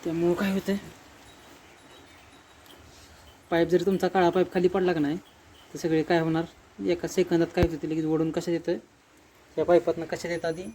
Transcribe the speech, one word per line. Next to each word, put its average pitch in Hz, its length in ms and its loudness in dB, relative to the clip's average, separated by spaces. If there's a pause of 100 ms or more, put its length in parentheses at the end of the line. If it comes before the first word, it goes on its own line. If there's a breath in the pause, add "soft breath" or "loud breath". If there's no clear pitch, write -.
त्यामुळं 170 300 0
काय 196 200 -2
होतं, 196 200 -2 (2750)
पाईप 170 180 2
जरी 170 180 2
तुमचा 185 220 0
काळा 180 220 4
पाईप 180 240 0
खाली 180 140 2
पडला 180 260 2
का 160 60 -2
नाही, 147 180 0 (560)
तर 151 40 -12
सगळे 160 260 0
काय 170 160 2
होणार, 160 240 0 (420)
एका 175 220 -2
सेकंदात 170 480 2
काय 180 100 4
होतं, 156 180 -4
ते 160 60 -6
लगेच 160 160 -4
ओढून 160 260 0
कशात 170 220 -4
येतं, 165 180 -4 (840)
या 156 80 0
पाईपातनं 165 400 2
कशात 165 260 -8
येतं 170 160 -4
आधी 165 160 -6 (100)